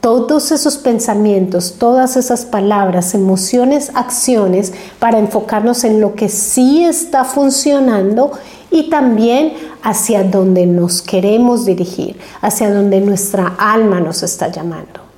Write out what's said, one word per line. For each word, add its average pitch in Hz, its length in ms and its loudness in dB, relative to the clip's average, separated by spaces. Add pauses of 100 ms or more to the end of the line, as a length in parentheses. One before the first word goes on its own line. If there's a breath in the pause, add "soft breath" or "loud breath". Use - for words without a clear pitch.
todos 247 480 0
esos 302 280 -2
pensamientos, 202 1000 0
todas 254 380 2
esas 247 280 -2
palabras, 196 680 0
emociones, 233 800 0
acciones, 202 800 0 (260 loud breath)
para 220 220 2
enfocarnos 214 640 0
en 220 160 4
lo 208 160 2
que 214 120 -2
sí 269 560 2
está 311 380 0
funcionando 262 1080 2 (400 loud breath)
y 320 180 2
también 254 600 2 (280 loud breath)
hacia 208 440 -2
donde 190 420 2
nos 175 360 0
queremos 220 640 0
dirigir, 180 540 -4 (220 loud breath)
hacia 208 340 -2
donde 196 260 2
nuestra 190 560 -2
alma 214 440 2
nos 165 240 -4
está - 240 -4
llamando. 160 520 -10 (180)